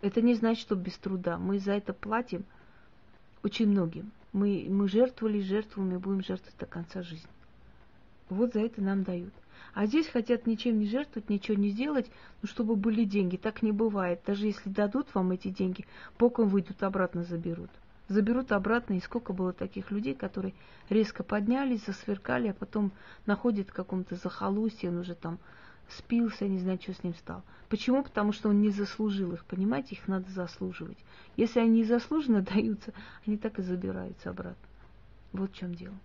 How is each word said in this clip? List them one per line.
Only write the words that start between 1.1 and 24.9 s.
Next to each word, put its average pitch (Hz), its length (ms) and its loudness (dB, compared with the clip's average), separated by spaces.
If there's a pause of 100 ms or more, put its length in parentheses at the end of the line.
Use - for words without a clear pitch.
Мы 190 220 0
за 202 120 0
это 202 220 -2
платим 214 500 -4 (960)
очень 214 260 2
многим. 190 420 2 (220)
Мы, 202 360 2
мы 196 200 4
жертвовали, 220 520 2
жертвуем 196 540 -2
и 180 40 -4
будем 190 240 -2
жертвовать - 360 -8
до - 80 -8
конца 175 360 -10
жизни. 165 280 -14 (1000)
Вот 226 260 0
за 214 60 2
это 226 220 -2
нам 196 220 0
дают. 180 280 -6 (420)
А 202 120 2
здесь 302 220 2
хотят 240 380 0
ничем 226 340 2
не 208 60 2
жертвовать, 233 440 -4
ничего 208 260 2
не 202 140 4
сделать, 262 400 0 (320)
ну, 202 60 -6
чтобы 226 260 0
были 220 300 2
деньги. 190 320 2
Так 214 260 -4
не 214 80 4
бывает. 202 560 0
Даже 202 200 0
если 202 220 -2
дадут 208 460 0
вам 185 160 2
эти 185 180 -4
деньги, 185 380 -2 (320)
боком 233 300 6
выйдут, 196 340 0
обратно 185 400 0
заберут. 170 480 -6 (380)
Заберут 220 420 2
обратно. 220 440 2
И 180 60 0
сколько 233 320 -6
было 185 200 -2
таких 190 400 -8
людей, 233 220 -2
которые 190 400 -6 (340)
резко 214 340 2
поднялись, 233 640 0
засверкали, 214 640 -2
а 196 60 -2
потом 208 360 -2 (340)
находят 202 440 2
в - 40 -20
каком-то 185 440 -4
захолустье, 196 720 -2